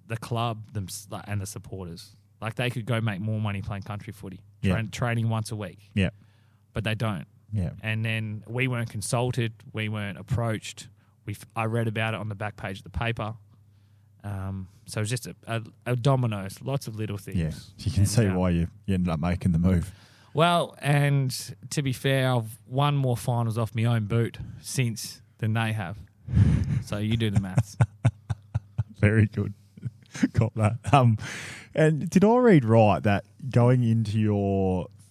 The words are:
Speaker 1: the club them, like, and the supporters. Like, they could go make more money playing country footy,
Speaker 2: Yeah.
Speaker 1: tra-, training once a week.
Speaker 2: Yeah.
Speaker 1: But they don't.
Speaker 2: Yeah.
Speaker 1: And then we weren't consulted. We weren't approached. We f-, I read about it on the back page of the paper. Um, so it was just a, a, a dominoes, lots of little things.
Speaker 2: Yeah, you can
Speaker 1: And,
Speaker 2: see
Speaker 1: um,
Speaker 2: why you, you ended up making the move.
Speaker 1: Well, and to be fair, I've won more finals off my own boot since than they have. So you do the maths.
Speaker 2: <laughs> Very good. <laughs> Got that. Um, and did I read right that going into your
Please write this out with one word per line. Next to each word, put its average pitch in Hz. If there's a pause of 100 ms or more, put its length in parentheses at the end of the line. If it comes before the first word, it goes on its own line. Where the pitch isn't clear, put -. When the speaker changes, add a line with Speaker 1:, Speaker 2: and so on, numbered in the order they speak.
Speaker 1:
the 113
club 113
them, 98 (220)
like, 104
and 101
the 98
supporters. 90 (260)
Like, 110
they 123
could 117
go 113
make 104
more 110
money 101
playing 98
country 104
footy, 95 (220)
Speaker 2:
Yeah. 95
Speaker 1:
tra-, 113
training 117
once 110
a 113
week. 98 (140)
Speaker 2:
Yeah. 92 (640)
Speaker 1:
But 113
they 110
don't. 107 (260)
Speaker 2:
Yeah. 95 (100)
Speaker 1:
And 110
then 110
we 123
weren't 117
consulted. 120 (200)
We 107
weren't 104
approached. - (360)
We 104
f-, - (100)
I 113
read 113
about 110
it 98
on 104
the 101
back 104
page 98
of -
the -
paper. 117 (920)
Um, 95 (180)
so -
it 107
was 104
just 120
a, 85 (120)
a, 113 (260)
a 123
dominoes, 113
lots 135
of 110
little 104
things. 98
Speaker 2:
Yeah, 80 (280)
you -
can 95
Speaker 1:
And, 101
Speaker 2:
see 113
Speaker 1:
um, 92
Speaker 2:
why 90
you, 85 (180)
you 98
ended 90
up 80
making 87
the 80
move. 87 (420)
Speaker 1:
Well, 165
and 139 (400)
to 156
be 135
fair, 135
I've 110
won 143
more 131
finals 117
off 113
my 113
own 117
boot 113 (240)
since - (160)
than 107
they 113
have. 98 (840)
So -
you 107
do 113
the 98
maths. 92 (600)
Speaker 2:
<laughs> -
Very 107
good. 101 (420)
<laughs> -
Got 110
that. 110 (160)
Um, 120 (560)
and 156
did 185
I 220
read 208
right 107
that 101 (240)
going 123
into 113
your 98 (240)